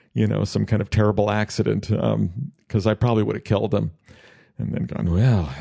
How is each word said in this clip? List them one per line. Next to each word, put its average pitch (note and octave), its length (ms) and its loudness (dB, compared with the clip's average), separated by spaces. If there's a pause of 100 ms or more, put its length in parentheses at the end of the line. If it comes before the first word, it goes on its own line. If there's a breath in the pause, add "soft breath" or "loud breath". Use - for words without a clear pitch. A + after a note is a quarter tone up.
(120)
you A2 140 2
know, G#2 180 0
some G#2+ 220 -2
kind - 160 0
of - 80 -12
terrible G#2 400 2
accident, G#2+ 600 -2
um, A2 580 -2 (180)
'cause G2+ 180 0
I G#2+ 80 4
probably A2+ 280 2
would G#2 140 -2
have - 80 -12
killed G#2+ 300 0
him - 180 -2 (680 soft breath)
and - 140 -4
then - 140 -4
gone, - 260 -4
"Well, F#2+ 380 4 (100)